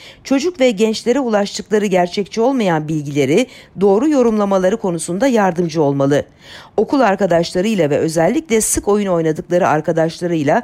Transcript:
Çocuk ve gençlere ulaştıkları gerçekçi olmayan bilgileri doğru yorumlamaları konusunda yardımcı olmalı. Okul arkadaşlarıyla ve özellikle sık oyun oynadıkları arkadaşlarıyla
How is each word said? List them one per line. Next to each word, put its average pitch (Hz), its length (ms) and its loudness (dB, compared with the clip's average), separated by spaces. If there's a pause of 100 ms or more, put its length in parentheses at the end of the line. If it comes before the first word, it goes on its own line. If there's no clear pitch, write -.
(240)
Çocuk 277 360 -2
ve 254 120 4
gençlere 220 480 0
ulaştıkları 208 640 -2
gerçekçi 185 560 -2
olmayan 202 460 0
bilgileri 147 600 0 (340)
doğru 202 280 2
yorumlamaları 214 680 2
konusunda 185 500 -2
yardımcı 180 540 0
olmalı. 143 440 2 (520)
Okul 220 220 0
arkadaşlarıyla 185 880 0
ve 143 80 0
özellikle 180 640 0
sık - 260 -2
oyun 202 200 0
oynadıkları 170 600 0
arkadaşlarıyla 160 960 0